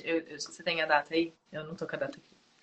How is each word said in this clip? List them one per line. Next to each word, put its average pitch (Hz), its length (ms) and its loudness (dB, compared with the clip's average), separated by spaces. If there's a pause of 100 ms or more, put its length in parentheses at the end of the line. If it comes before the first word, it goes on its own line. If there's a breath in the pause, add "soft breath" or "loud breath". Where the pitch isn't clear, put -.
eu, 165 160 2
eu, 147 180 -12
você - 240 -10
tem 170 180 0
a 156 40 2
data 151 280 4
aí? 165 200 2 (180)
Eu 156 140 -8
não 160 100 -10
tô 165 100 -6
com 156 120 -4
a - 20 -10
data 135 180 -4
aqui. - 160 -20 (300)